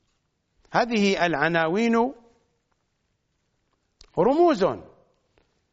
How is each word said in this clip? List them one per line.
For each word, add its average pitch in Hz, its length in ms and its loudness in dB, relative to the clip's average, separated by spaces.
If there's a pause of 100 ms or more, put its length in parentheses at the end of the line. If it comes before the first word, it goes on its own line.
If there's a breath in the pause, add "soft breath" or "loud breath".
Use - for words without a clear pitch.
(720)
هذه 202 540 0
العناوين 170 880 -2 (2000)
رموز. 262 480 2 (1080)